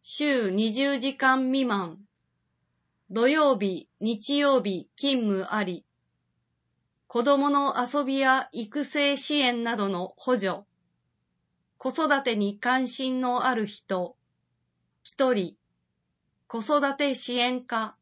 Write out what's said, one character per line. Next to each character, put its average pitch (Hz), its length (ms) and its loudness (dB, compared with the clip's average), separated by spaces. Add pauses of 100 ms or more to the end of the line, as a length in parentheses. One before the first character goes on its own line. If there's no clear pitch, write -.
週 262 480 0
二 214 200 0
十 269 280 0
時 269 180 -4
間 262 340 2
未 269 140 2
満。 196 400 -4 (1040)
土 226 160 2
曜 285 280 4
日、 190 320 -4 (140)
日 233 380 -2
曜 269 240 4
日、 190 320 -6
勤 269 260 0 (100)
務 190 160 -2
あ 208 160 -2
り。 180 220 -8 (1200)
子 233 160 -2
ど 285 160 4
も 285 140 2
の 277 260 0
遊 247 260 -2
び 269 140 -2
や 262 340 2
育 233 320 -6
成 285 320 0
支 285 200 -2
援 247 280 0
な 233 140 -4
ど 202 120 -2
の 185 280 -6
補 254 200 0
助。 190 260 -4 (1120)
子 262 120 -6
育 285 340 2
て 233 120 0
に 202 220 -2
関 254 300 0
心 254 340 -4
の 247 240 -2
あ 254 80 2
る 220 140 -2
人。 180 500 -6 (840)
一 262 320 0
人。 180 200 -2 (920)
子 233 140 -8
育 277 360 2
て 285 160 2
支 247 240 -4
援 247 260 0
課。 220 380 -6